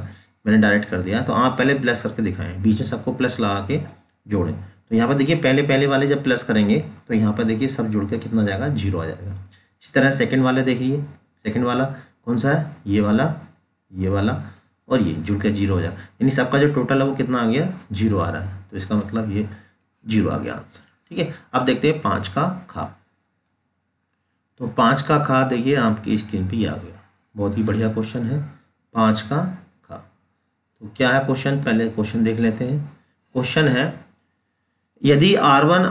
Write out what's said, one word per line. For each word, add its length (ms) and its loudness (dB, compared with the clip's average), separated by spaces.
मैंने 140 4
डायरेक्ट 300 4
कर 120 -2
दिया। 200 -2
तो 140 -2
आप 220 2
पहले 180 4
प्लस 280 0
करके 180 -6
दिखाएं, 420 -4
बीच 160 4
में 80 -4
सबको 260 -4
प्लस 260 -2
लगा 280 -2
के 120 -2
जोड़ें। 280 -2
तो 420 -8
यहाँ 120 4
पर 80 2
देखिए 220 2
पहले, 260 2
पहले 240 2
वाले 200 2
जब 160 0
प्लस 200 0
करेंगे 360 2
तो 60 -6
यहाँ 200 2
पर 100 -2
देखिए 260 0
सब 200 -4
जुड़ 160 -2
के 120 -4
कितना 260 0
जाएगा, 260 -2
ज़ीरो 300 -2
आ 60 -4
जाएगा। 300 -10
इसी 100 -20
तरह 200 6
सेकंड 300 2
वाले 200 2
देखिए, 380 0
सेकंड 200 -2
वाला 200 0
कौन 120 0
सा 140 2
है, 240 -2
ये 140 2
वाला, 320 2
ये 180 -2
वाला 320 0
और 120 2
ये 140 0
जुड़ 240 -2
के 120 0
ज़ीरो 240 0
हो 60 0
जाएगा, 160 -4
यानी 340 -2
सबका 280 0
जो 140 4
टोटल 280 0
है 40 2
वो 100 -2
कितना 240 -2
आ 60 0
गया, 240 0
ज़ीरो 260 0
आ 100 -2
रहा 120 -6
है। 300 -10
तो 60 -10
इसका 180 -4
मतलब 360 -2
ये 160 -2
ज़ीरो 240 2
आ 80 -2
गया 160 -6
आंसर। 320 -16
ठीक 80 -6
है, 140 -4
अब 120 0
देखते 220 2
हैं 140 0
पाँच 260 -2
का 200 -2
खा। 240 -10
तो 100 -6
पाँच 320 2
का 180 2
खा 260 2
देखिए 320 0
आपकी 400 0
स्क्रीन 300 -4
पे 100 -4
ये 100 0
आ 60 -4
गया, 280 -16
बहुत 220 -2
ही 60 0
बढ़िया 300 0
क्वेश्चन 300 -4
है 160 -2
पाँच 280 2
का 140 -4
खा। 120 -18
तो 1000 -20
क्या 120 4
है 160 4
क्वेश्चन, 320 0
पहले 320 0
क्वेश्चन 340 -2
देख 160 0
लेते 260 0
हैं। 140 -2
क्वेश्चन 340 2
है, 240 0
यदि 340 6
आर 300 6
वन 260 4